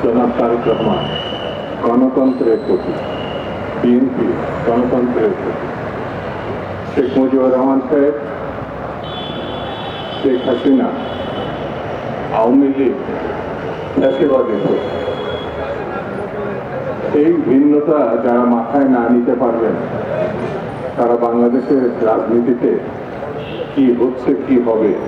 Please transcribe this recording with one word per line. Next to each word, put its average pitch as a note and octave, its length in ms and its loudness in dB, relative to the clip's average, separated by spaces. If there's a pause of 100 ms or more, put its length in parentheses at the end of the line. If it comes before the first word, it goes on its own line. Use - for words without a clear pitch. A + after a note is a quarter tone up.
জনাব A#2+ 260 2 (100)
তারেক A#2+ 280 2
রহমান, G#2+ 380 0 (760)
গণতন্ত্রের B2+ 720 4 (100)
প্রতি, - 260 0 (880)
বিএনপি - 520 4 (340)
গণতন্ত্রের B2 640 2
প্রতি, - 380 -4 (1300)
শেখ C3+ 220 0
মুজিবুর C3 360 4
রহমান C3+ 360 2
সাহেব, D3 240 4 (2000)
শেখ B2+ 260 2
হাসিনা, B2+ 360 2 (1500)
আওয়ামী B2+ 300 4
লীগ, C3+ 260 2 (1040)
ফ্যাসিবাদী C3 520 2
দল। - 260 0 (2500)
এই D#3+ 140 4 (120)
ভিন্নতা C#3 800 4
যারা A#2+ 200 4
মাথায় A#2+ 400 2
না A#2+ 260 4
নিতে B2 300 4
পারবেন, A2+ 320 2 (1300)
তারা A#2+ 180 2
বাংলাদেশের A#2+ 920 2
রাজনীতিতে A2+ 720 2 (960)
কি C3 180 6
হচ্ছে, B2+ 420 2 (120)
কি B2 140 4
হবে A2 320 2 (140)